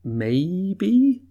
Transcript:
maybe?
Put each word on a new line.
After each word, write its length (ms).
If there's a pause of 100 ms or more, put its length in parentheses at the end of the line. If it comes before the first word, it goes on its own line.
maybe? 1300